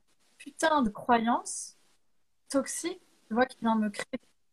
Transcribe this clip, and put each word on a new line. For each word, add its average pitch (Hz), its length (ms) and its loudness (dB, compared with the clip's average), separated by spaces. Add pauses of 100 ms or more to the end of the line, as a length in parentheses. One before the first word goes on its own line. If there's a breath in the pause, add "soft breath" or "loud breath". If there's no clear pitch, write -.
(380)
putain 302 440 0
de 220 80 4
croyance 233 880 0 (720)
toxique, 330 500 -4 (280)
tu 214 60 -8
vois, 247 120 4
qui - 160 -18
vient 226 140 2
me 214 140 0
créer, - 300 -10 (340)